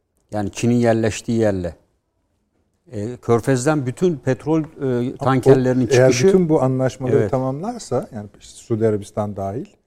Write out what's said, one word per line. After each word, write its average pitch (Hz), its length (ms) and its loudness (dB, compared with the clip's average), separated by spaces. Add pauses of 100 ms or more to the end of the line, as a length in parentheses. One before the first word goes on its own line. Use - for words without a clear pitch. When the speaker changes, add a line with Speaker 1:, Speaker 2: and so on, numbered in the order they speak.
(320)
Speaker 1:
Yani 104 200 -6
Çin'in 117 240 0
yerleştiği 113 640 0
yerle. 95 360 -2 (1160)
E, 113 260 -10
Körfez'den 127 680 0
bütün 160 300 -2
petrol, 143 460 -2
e, 147 40 -6 (160)
Speaker 2:
Ama 127 320 -2
o, - 40 -16
Speaker 1:
tankerlerinin 127 720 2
Speaker 2:
eğer 127 200 6
Speaker 1:
çıkışı 123 160 2
Speaker 2:
bütün 185 220 4
bu 156 120 2
anlaşmaları 131 560 0
Speaker 1:
Evet. 107 140 0
Speaker 2:
tamamlarsa, 143 840 -6
yani 104 120 -12 (120)
Suudi - 480 -4
Arabistan 104 480 -4
dahil 101 300 -8 (220)